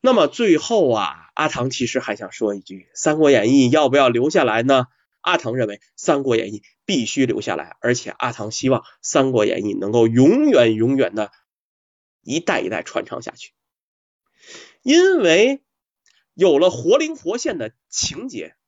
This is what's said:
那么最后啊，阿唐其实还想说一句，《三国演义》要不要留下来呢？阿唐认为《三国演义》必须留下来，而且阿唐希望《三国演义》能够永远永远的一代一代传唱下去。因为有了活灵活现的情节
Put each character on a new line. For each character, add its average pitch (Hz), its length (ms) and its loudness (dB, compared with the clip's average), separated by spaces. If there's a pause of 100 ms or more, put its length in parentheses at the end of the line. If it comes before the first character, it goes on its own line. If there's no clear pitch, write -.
那 254 120 2
么 190 160 4
最 190 300 2
后 185 320 0
啊， 85 440 -4
阿 151 140 -2
唐 131 220 -4
其 127 160 -4
实 127 120 -4
还 113 160 -6
想 101 160 -14
说 104 240 -4
一 98 60 -12
句， 95 160 -20 (180)
《三 156 240 -2
国 151 120 6
演 117 220 4
义》 135 180 6
要 147 180 4
不 131 80 2
要 139 120 4
留 123 220 0
下 160 140 2
来 113 180 0
呢？ 131 240 2 (340)
阿 180 160 -2
唐 120 200 -6
认 123 120 -2
为 101 80 -10 (200)
《三 143 260 0
国 127 140 0
演 107 180 -4
义》 104 60 -12 (240)
必 143 200 -2
须 131 220 0
留 107 140 -4
下 101 160 -6
来， 76 240 -12
而 123 140 -8
且 - 160 -12
阿 123 220 -8
唐 107 200 -12
希 - 180 -6
望 120 120 -2 (200)
《三 135 300 -2
国 110 120 2
演 92 220 -4
义》 101 120 -4
能 98 120 -6
够 117 160 4
永 165 440 4
远 117 240 4
永 117 220 0
远 104 200 -2
的 107 160 -6 (920)
一 143 160 -6
代 170 220 -2
一 - 80 -6
代 95 140 -6
传 - 220 -8
唱 - 180 -12
下 - 100 -14
去。 - 200 -20 (1300)
因 349 360 4
为 214 440 2 (720)
有 165 280 4
了 180 100 4
活 170 260 0
灵 311 200 -2
活 202 200 -8
现 247 220 -6
的 113 140 -10 (160)
情 - 400 -8
节 98 260 -14 (120)